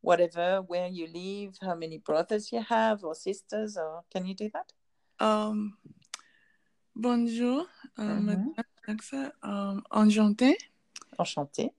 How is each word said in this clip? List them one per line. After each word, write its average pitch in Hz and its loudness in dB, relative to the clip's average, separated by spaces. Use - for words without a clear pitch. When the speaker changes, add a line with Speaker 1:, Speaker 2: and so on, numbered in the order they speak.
Speaker 1:
whatever, 175 4
where 180 -4
you 175 -8
live, 190 -8
how 185 -4
many 165 -8
brothers 175 0
you 233 -2
have 220 2
or 160 -6
sisters," 208 -6
or 160 -8
can 185 -4
you 190 -6
do 214 -6
that? 339 -10
Speaker 2:
Euh, 214 0
bonjour, 240 0
euh, 220 -6
Speaker 1:
Mm-hmm. 208 0
Speaker 2:
madame 208 0
Alexa, 269 -6
euh, 202 -4
enchantée. 214 6
Speaker 1:
Enchantée. 175 -4